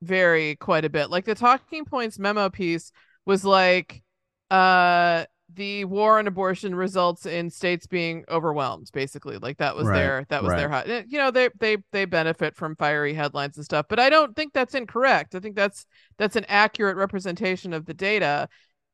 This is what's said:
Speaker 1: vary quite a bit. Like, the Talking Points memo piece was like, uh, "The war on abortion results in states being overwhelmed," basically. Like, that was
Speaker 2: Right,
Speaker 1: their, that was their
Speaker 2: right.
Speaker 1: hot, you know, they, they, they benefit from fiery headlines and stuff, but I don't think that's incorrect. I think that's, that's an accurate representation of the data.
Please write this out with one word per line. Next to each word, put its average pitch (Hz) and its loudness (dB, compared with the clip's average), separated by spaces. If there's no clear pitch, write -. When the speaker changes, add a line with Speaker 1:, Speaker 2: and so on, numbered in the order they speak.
Speaker 1:
vary 165 2
quite 160 0
a 151 0
bit. 147 -2
Like, 180 -2
the 214 -2
Talking 269 0
Points 277 -6
memo 202 0
piece 170 -4
was 190 0
like, 185 4
uh, 175 4
"The 202 -6
war 208 4
on 208 0
abortion 185 -4
results 180 -2
in 170 -6
states 175 -4
being 165 -6
overwhelmed," 147 -4
basically. 135 -8
Like, 135 -10
that 143 -4
was 117 -4
Speaker 2:
Right, 98 2
Speaker 1:
their, 131 -2
that - -2
was 90 0
their 87 -2
Speaker 2:
right. 139 -4
Speaker 1:
hot, 226 -8
you 269 -8
know, 269 0
they, 247 2
they, 214 0
they 196 -2
benefit 160 -2
from 156 -8
fiery 147 0
headlines 143 -4
and 147 -14
stuff, 151 -2
but 214 0
I 262 4
don't 294 4
think 302 -6
that's 254 -2
incorrect. 233 0
I 185 -8
think 196 -12
that's, 202 -2
that's 208 0
an 202 -2
accurate 202 2
representation 190 -4
of 160 -6
the 165 -12
data. 165 0